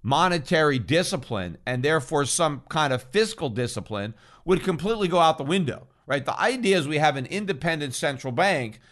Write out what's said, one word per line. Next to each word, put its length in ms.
monetary 760
discipline 760
and 160
therefore 420
some 440
kind 240
of 100
fiscal 460
discipline 680
would 180
completely 460
go 100
out 200
the 60
window, 420
right? 180
The 140
idea 400
is 80
we 120
have 180
an 100
independent 680
central 380
bank, 480